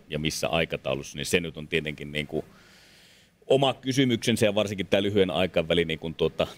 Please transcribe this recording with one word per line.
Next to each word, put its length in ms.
ja 100
missä 280
aikataulussa, 720
niin 80
se 140
nyt 180
on 100
tietenkin 440
niin 160
kuin 180
oma 260
kysymyksensä, 720
ja 100
varsinkin 320
tää 160
lyhyen 280
aikavälin 560
niin 120
kuin 140
tuota, 340